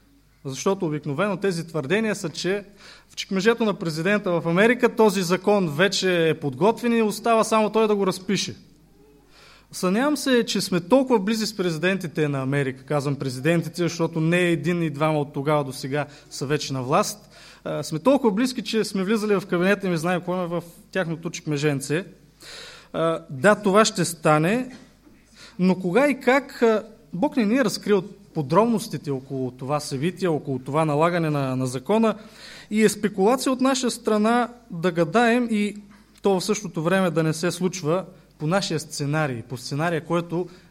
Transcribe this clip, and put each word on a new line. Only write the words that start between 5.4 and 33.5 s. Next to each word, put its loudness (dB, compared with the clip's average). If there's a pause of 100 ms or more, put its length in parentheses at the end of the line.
вече 2
е 0
подготвен 0
и 4
остава 2
само 2
той 2
да 2
го 2
разпише. -2 (1160)
Съмнявам 0
се, 2
че -2
сме 0
толкова 4
близки 0
с -6
президентите 0
на -2
Америка, -2
казвам -2
президентите, -2
защото -2
не 2
един 0
и -2
двама 0
от -4
тогава 0
до -10
сега -4 (240)
са -8
вече -2
на -4
власт. -2 (340)
А, -6
сме -6
толкова 4
близки, -2
че -2
сме -4
влизали 0
в -2
кабинета 0
и 0
ми 0
знаем -2
какво -4
е -6
в -4 (280)
тяхното -4
чекмеженце. -2 (880)
А, 0 (100)
да, 4
това 4
ще -2
стане, 0 (840)
но 4
кога 2
и -2
как, 0
а, 4 (300)
Бог -2
не 4
ни 2
е 4
разкрил 0 (300)
подробностите 0
около -6
това -4
събитие, -4
около -2
това -2
налагане 0
на, -2
на -2
закона 0 (560)
и 2
е 8
спекулация 0